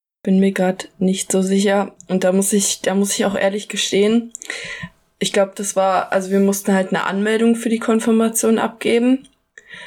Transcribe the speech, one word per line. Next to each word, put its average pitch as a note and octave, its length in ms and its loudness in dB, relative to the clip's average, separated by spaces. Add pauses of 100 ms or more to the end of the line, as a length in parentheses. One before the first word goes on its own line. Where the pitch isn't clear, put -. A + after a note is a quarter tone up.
(220)
Bin F#3+ 160 2
mir G3 140 4
grad F#3 360 -2 (100)
nicht F#3+ 340 -2
so F#3+ 100 2
sicher. G3 520 0 (140)
Und F#3 160 -2
da F#3 80 4
muss G3 200 0
ich, G3+ 300 -2
da F#3+ 120 -2
muss G3+ 200 0
ich - 100 -2
auch G3 100 -2
ehrlich G3+ 340 -2
gestehen, G#3+ 640 0 (840)
ich - 160 -4
glaub, G3 200 2
das G3+ 220 -6
war, F#3+ 360 0
also F#3+ 180 -2
wir G3 100 4
mussten G3 320 2
halt F#3+ 180 0
eine - 140 0
Anmeldung A3 500 2
für A#3 140 -4
die A3+ 100 0
Konfirmation A3+ 800 2
abgeben. A#3 680 0 (580)